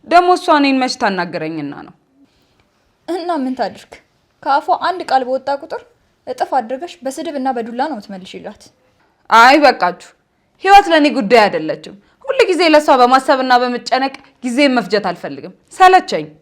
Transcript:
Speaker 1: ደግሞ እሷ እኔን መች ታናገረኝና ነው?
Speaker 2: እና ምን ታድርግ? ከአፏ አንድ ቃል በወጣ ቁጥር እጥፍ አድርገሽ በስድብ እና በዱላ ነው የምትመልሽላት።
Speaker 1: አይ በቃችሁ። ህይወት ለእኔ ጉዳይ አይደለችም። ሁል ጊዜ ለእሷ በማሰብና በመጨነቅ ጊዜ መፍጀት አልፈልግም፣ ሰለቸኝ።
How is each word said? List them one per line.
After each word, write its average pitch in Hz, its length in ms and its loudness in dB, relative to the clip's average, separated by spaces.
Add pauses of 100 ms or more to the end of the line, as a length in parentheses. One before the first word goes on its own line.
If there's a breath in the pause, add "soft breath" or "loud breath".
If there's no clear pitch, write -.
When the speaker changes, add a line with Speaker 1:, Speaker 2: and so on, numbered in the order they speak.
Speaker 1:
ደግሞ 349 260 4
እሷ 359 220 -2
እኔን 277 240 0
መች 254 180 -4
ታናገረኝና 165 840 -6
ነው? - 140 -20 (1120)
Speaker 2:
እና 339 280 -6
ምን 262 180 -4
ታድርግ? 214 380 -10 (500)
ከአፏ 294 240 0 (160)
አንድ 359 240 -4
ቃል 262 180 0
በወጣ 262 320 -6
ቁጥር 320 260 -14 (440)
እጥፍ - 260 -8
አድርገሽ 262 460 -6
በስድብ 269 360 -10
እና 262 160 -6
በዱላ 240 320 -8
ነው 302 120 -6
የምትመልሽላት። 185 680 -16 (680)
Speaker 1:
አይ 240 280 6
በቃችሁ። 180 520 0 (540)
ህይወት 403 240 6
ለእኔ 311 220 2
ጉዳይ 233 300 2
አይደለችም። 165 540 -4 (300)
ሁል 539 220 -4
ጊዜ 349 200 0
ለእሷ 302 300 4
በማሰብና 262 640 2
በመጨነቅ 247 540 -4 (280 soft breath)
ጊዜ 247 180 -6 (100)
መፍጀት 208 380 -2
አልፈልግም፣ 170 460 -12 (200)
ሰለቸኝ። 359 540 2 (160)